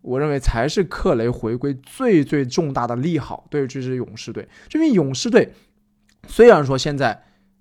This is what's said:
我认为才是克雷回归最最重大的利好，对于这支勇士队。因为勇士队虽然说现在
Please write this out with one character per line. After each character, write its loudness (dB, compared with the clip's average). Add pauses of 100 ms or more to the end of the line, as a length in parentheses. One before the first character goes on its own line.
我 -4
认 -2
为 -2
才 -2
是 -2
克 -2
雷 0
回 -4
归 -4 (120)
最 2
最 -2
重 -4
大 -2
的 -4
利 -2
好， -10
对 -4
于 -6
这 -12
支 -6
勇 -10
士 -14
队。 -14 (260)
因 0
为 2
勇 2
士 -6
队 2 (760)
虽 6
然 8
说 -2
现 -4
在 -2 (380)